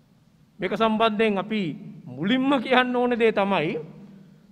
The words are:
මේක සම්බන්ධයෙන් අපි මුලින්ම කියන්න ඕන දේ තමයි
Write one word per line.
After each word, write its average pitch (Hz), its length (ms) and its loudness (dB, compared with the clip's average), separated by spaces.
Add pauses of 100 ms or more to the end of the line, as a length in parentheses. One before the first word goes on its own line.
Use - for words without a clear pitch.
(600)
මේක 185 140 -4
සම්බන්ධයෙන් 220 640 2
අපි 202 240 -2 (420)
මුලින්ම 226 480 0 (100)
කියන්න 247 340 2
ඕන 247 160 2
දේ 226 200 2
තමයි 196 480 0 (720)